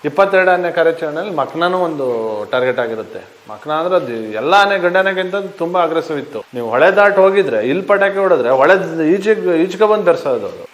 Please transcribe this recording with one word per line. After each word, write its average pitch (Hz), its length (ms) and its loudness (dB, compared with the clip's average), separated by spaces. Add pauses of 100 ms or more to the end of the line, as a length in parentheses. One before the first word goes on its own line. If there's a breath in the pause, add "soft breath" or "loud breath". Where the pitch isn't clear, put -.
ಇಪ್ಪತ್ತೆರಡು 185 440 2
ಆನೆ 175 240 0
ಕಾರ್ಯಾಚರಣೆಯಲ್ಲಿ 165 600 -2
ಮಕನನೂ 170 380 -2 (100)
ಒಂದು 143 180 -4 (460)
ಟಾರ್ಗೆಟ್ 127 320 0
ಆಗಿರುತ್ತೆ. 110 360 -8 (300)
ಮಕನ 107 300 -12
ಅಂದ್ರೆ 180 200 -2
ಅದು 123 140 -6 (280)
ಎಲ್ಲ 156 200 0
ಆನೆ, 196 140 2 (100)
ಗಂಡಾನೆಗಿಂತ 185 500 0 (260)
ತುಂಬಾ 175 260 -2
ಅಗ್ರೆಸಿವ್ 156 360 -4
ಇತ್ತು. 113 160 -12 (160)
ನೀವು 120 180 -6
ಹೊಳೆ 143 140 4 (120)
ದಾಟ್ 202 240 4
ಹೋಗಿದ್ರೆ, 185 360 2 (120)
ಇಲ್ಲಿ 185 180 -2
ಪಟಾಕಿ 196 340 2
ಹೊಡೆದ್ರೆ 135 280 2 (100)
ಹೊಳೆ 170 140 6 (400)
ಈಚೆಗ್-, 190 360 0 (120)
ಈಚೆಗೆ 190 280 0
ಬಂದು 208 180 0
ಬೆರ್ಸೋದು 123 420 0
ಅದು 87 120 -16 (100)